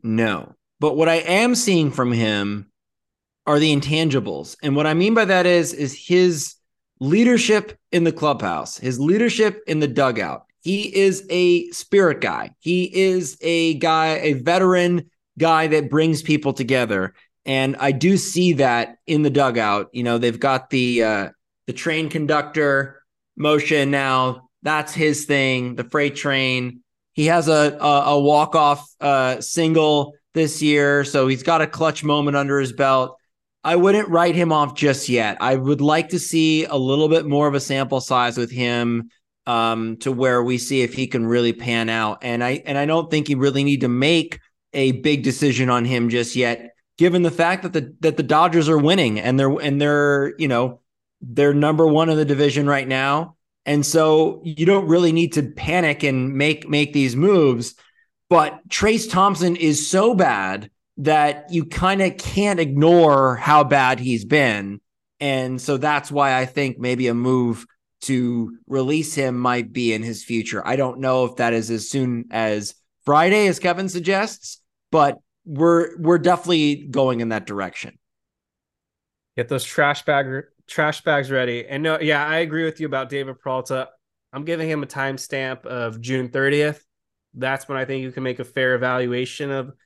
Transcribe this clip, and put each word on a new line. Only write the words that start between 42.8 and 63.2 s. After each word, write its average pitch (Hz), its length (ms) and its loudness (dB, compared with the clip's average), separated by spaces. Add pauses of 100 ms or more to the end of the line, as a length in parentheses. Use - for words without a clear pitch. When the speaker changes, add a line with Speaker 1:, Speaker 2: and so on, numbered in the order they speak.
Speaker 1:
don't 160 260 -2
think 151 160 0
you 143 80 -2
really 139 300 0
need 143 160 2
to 127 80 0
make 151 500 0 (320)
a 135 220 0
big 135 300 -2
decision 127 460 0
on 123 140 2
him 120 240 0
just 117 300 -2
yet, 120 340 -2 (260)
given 175 240 4
the 165 100 2
fact 175 320 0
that 185 100 -8
the, 143 260 -4
that 156 160 2
the 160 80 0
Dodgers 151 460 2
are 160 80 4
winning 147 420 2
and 123 180 0
they're, 135 220 2
and 143 220 -2
they're, 143 560 2
you 156 100 -2
know, 127 320 -2 (400)
they're 143 340 2
number 151 320 4
one 160 240 4
in 156 60 2
the 151 80 2
division 143 420 0
right 139 220 0
now. 139 480 -2 (300)
And 147 200 0
so 156 580 2
you 156 220 -4
don't 196 240 4
really 170 240 4
need 165 200 2
to 151 100 0
panic 151 600 -2
and 135 300 0
make, 151 340 -2
make 147 240 0
these 135 240 0
moves. 143 600 2 (540)
But 156 300 2 (100)
Trace 220 380 0
Thompson 180 480 2
is 156 340 0
so 208 260 2
bad 104 540 -2 (280)
that 147 520 0
you 170 140 -2
kinda 190 480 0
can't 196 480 -2
ignore 143 800 6